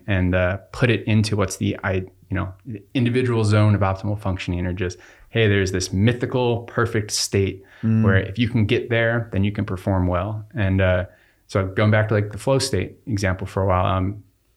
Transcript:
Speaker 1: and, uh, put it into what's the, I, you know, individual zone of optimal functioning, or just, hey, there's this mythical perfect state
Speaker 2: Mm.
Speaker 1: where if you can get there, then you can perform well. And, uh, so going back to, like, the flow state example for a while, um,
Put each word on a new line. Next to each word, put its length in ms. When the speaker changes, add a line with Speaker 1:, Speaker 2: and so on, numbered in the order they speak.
Speaker 1:
and, 280
uh, 220
put 160
it 180
into 300
what's 220
the, 260
I, 80
you 40
know, 140
individual 500
zone 300
of 80
optimal 360
functioning, 460
or 80
just, 240
hey, 200
there's 240
this 200
mythical 680
perfect 480
state 520
Speaker 2:
Mm. 180
Speaker 1:
where 140
if 240
you 80
can 180
get 240
there, 400
then 140
you 80
can 120
perform 440
well. 440
And, 280
uh, 240
so 220
going 240
back 160
to, 60
like, 180
the 60
flow 200
state 380
example 400
for 160
a 60
while, 180
um, 380